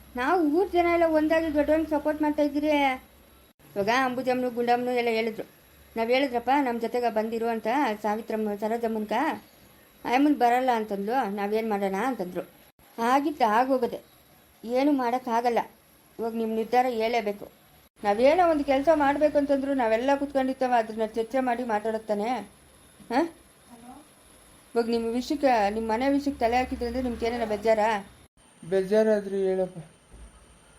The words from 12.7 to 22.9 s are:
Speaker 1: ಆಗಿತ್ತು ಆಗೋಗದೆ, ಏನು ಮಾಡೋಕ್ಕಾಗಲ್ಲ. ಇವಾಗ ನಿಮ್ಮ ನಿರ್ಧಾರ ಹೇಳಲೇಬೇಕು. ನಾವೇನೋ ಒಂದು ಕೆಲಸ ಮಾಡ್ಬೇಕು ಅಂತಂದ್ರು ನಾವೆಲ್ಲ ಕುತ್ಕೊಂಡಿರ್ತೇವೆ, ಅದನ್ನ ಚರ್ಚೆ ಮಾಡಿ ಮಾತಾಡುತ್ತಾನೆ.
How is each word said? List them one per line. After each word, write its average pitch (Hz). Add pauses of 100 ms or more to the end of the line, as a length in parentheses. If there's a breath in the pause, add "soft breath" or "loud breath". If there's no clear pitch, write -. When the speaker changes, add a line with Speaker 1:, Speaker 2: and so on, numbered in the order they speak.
Speaker 1:
ಆಗಿತ್ತು 277
ಆಗೋಗದೆ, 240 (640)
ಏನು 262
ಮಾಡೋಕ್ಕಾಗಲ್ಲ. 240 (600)
ಇವಾಗ 226
ನಿಮ್ಮ 226
ನಿರ್ಧಾರ 226
ಹೇಳಲೇಬೇಕು. 220 (560)
ನಾವೇನೋ 277
ಒಂದು 294
ಕೆಲಸ 277
ಮಾಡ್ಬೇಕು 294
ಅಂತಂದ್ರು 277
ನಾವೆಲ್ಲ 247
ಕುತ್ಕೊಂಡಿರ್ತೇವೆ, 262
ಅದನ್ನ 220
ಚರ್ಚೆ 226
ಮಾಡಿ 247
ಮಾತಾಡುತ್ತಾನೆ. 220 (840)